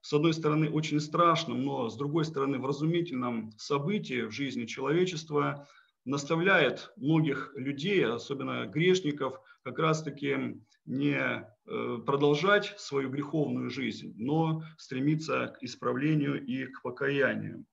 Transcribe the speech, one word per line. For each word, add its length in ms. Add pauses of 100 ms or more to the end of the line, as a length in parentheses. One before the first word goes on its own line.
с 120
одной 200
стороны, 380
очень 300
страшном, 640
но, 240
с 80
другой 280
стороны, 340
вразумительном 1000
событии 640
в 80
жизни 360
человечества 1000 (380)
наставляет 920
многих 600
людей, 500
особенно 600
грешников, 760 (240)
как 160
раз-таки 840 (240)
не, 320
э, 880
продолжать 720
свою 320
греховную 580
жизнь, 480
но 460 (160)
стремиться 720
к 160
исправлению 760
и 240
к 160
покаянию. 920